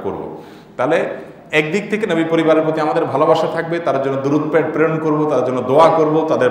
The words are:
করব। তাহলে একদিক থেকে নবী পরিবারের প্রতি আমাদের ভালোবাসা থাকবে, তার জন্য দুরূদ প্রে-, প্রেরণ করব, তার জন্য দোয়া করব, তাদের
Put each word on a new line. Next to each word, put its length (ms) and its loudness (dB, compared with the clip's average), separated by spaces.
করব। 340 -8
তাহলে 400 0
একদিক 400 0
থেকে 160 -2
নবী 180 0
পরিবারের 380 2
প্রতি 180 -2
আমাদের 240 0
ভালোবাসা 420 2
থাকবে, 320 -4
তার 240 -2
জন্য 200 -2
দুরূদ 280 0
প্রে-, 220 2
প্রেরণ 260 0
করব, 320 0
তার 140 0
জন্য 160 -2
দোয়া 280 4
করব, 400 2
তাদের 220 2